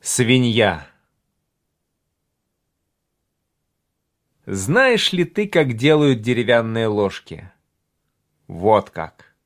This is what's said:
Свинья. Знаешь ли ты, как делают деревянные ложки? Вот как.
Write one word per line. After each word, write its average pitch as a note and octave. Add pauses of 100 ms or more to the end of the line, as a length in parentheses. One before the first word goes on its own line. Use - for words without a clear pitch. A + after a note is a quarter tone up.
Свинья. A#2 (3500)
Знаешь F#3
ли F3
ты, G3+
как D3+
делают C#3
деревянные A2+
ложки? G#2 (960)
Вот G2
как. - (100)